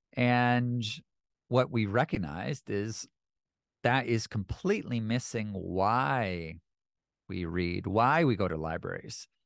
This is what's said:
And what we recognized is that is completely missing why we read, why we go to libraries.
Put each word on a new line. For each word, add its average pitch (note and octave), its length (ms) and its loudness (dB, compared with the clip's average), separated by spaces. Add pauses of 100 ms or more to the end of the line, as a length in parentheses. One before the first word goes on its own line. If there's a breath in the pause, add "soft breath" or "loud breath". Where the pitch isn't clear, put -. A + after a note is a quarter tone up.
(140)
And B2 720 2 (640)
what B2+ 240 2
we A2+ 140 2
recognized G#2 840 -2
is G#2 380 -4 (760)
that B2 240 2
is A2+ 200 0
completely A#2+ 720 -2
missing A2 540 -2
why F#2 1040 0 (720)
we F#2 160 -4
read, F2 420 -2
why B2+ 380 4
we B2 100 4
go F#2 140 0
to D#2+ 80 -2
libraries. D#2+ 720 -6 (160)